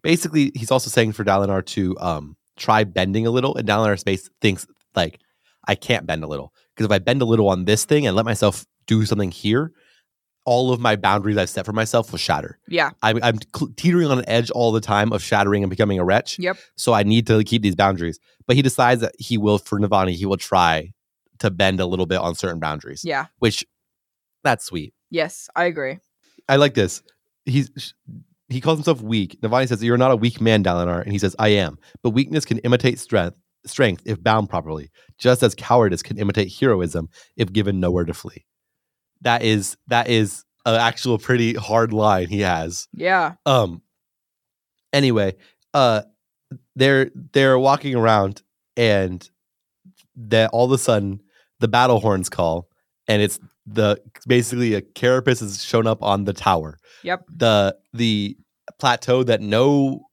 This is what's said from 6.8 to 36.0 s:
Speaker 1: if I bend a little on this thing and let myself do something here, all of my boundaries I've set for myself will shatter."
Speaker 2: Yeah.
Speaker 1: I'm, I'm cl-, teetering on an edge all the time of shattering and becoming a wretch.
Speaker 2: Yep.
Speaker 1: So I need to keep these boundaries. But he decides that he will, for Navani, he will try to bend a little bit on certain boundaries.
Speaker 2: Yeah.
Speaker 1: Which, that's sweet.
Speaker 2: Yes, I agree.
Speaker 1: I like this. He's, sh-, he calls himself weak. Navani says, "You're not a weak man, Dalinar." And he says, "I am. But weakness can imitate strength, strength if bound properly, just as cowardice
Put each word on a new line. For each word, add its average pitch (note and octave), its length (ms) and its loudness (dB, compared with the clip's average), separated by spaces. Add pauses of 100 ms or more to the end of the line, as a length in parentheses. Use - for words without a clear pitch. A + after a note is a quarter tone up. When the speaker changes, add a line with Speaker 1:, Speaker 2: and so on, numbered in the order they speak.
Speaker 1:
if G2+ 60 -2
I G2+ 80 4
bend B2 220 0
a B2 40 2
little A2+ 240 4
on F2+ 160 0
this G#2+ 200 0
thing D3 220 0
and F#2 80 -2
let G#2+ 100 0
myself G#2 400 -2 (220)
do A2 180 2
something G2+ 260 -2
here, B2 400 -2 (720)
all B2+ 260 0
of A#2+ 80 0
my A#2 160 2
boundaries G2+ 420 0
I've F#2 120 0
set - 160 -8
for G#2+ 80 -8
myself A2 380 -2
will F2+ 80 -10
shatter." - 480 -4
Speaker 2:
Yeah. D#3+ 240 -2 (120)
Speaker 1:
I'm, A2+ 200 2
I'm A#2 160 2 (160)
cl-, - 200 -6
teetering E3+ 340 2
on C3 100 2
an B2 100 -6
edge A#2 220 0
all A#2 200 0
the A2 100 0
time G#2+ 300 0
of G#2 120 -2
shattering G2+ 400 0
and F#2+ 60 -2
becoming G2 300 0
a F2 60 0
wretch. G2 340 0
Speaker 2:
Yep. F3+ 180 -4 (200)
Speaker 1:
So - 160 0
I G#2 100 2
need A2 240 2
to A2 160 4
keep A2 180 -2
these G2+ 140 0
boundaries. E2+ 440 0 (280)
But B2 80 2
he C#3 60 4
decides B2+ 400 2
that A2 180 -4
he - 180 -4
will, G#2 200 2
for G2+ 220 -4
Navani, G2 320 2
he F2 140 -6
will G2 120 0
try F2 560 0 (460)
to A2 120 -2
bend F#2+ 280 0
a F#2+ 80 0
little F2+ 180 -2
bit F2+ 140 -2
on E2+ 160 -4
certain E2+ 240 -6
boundaries. D#2 440 -8
Speaker 2:
Yeah. D3 220 -6 (140)
Speaker 1:
Which, - 260 0 (800)
that's A#2+ 220 -2
sweet. D#2 280 -10 (160)
Speaker 2:
Yes, E3 460 -6
I F3 100 -2
agree. D#3 320 -6 (500)
Speaker 1:
I C3+ 100 2
like C#3+ 180 2
this. G2 260 -2 (440)
He's, C3 320 -2
sh-, - 140 -16 (580)
he B2+ 120 -6
calls D#3+ 160 0
himself D3 240 0
weak. G#2+ 400 -4
Navani B2 260 0
says, A2+ 160 -2
"You're A#2+ 140 2
not B2+ 140 4
a B2+ 40 6
weak A2+ 260 -2
man, A2 220 4
Dalinar." F2 380 0
And G#2 100 -8
he G2+ 60 -4
says, G2 220 -2
"I A2 100 2
am. F2+ 280 0 (260)
But A#2+ 80 0
weakness C#3 340 -2
can A2+ 140 -4
imitate A#2+ 400 0
strength, F#2 400 -4 (260)
strength G#2+ 400 -2
if G#2+ 160 -6
bound A2 280 0
properly, D#2 420 -8 (260)
just B2+ 240 2
as A2+ 140 2
cowardice A2 480 2